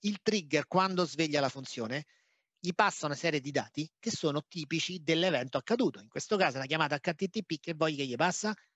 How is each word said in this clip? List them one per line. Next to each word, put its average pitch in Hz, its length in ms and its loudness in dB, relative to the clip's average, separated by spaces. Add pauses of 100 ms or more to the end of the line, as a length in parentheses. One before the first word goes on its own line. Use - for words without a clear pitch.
il 202 220 -2
trigger 151 440 2
quando 185 380 2
sveglia 147 360 2
la 135 100 4
funzione 131 560 -6 (560)
gli 175 100 0
passa 190 340 0
una 143 80 -2
serie 156 260 0
di 135 120 -6
dati 147 460 -2
che 226 120 -6
sono 151 360 0
tipici 165 560 -4
dell'evento 160 540 2
accaduto. 220 440 0
In - 80 -20
questo - 280 -2
caso 165 180 4
è - 20 -8
una 135 100 -4
chiamata 151 300 2
H 165 180 -2
T 190 140 -2
T 214 140 -4
P 160 180 -6
che 170 140 -6
voglio 156 240 0
che 139 80 -2
gli 120 100 -4
passa 180 380 0 (220)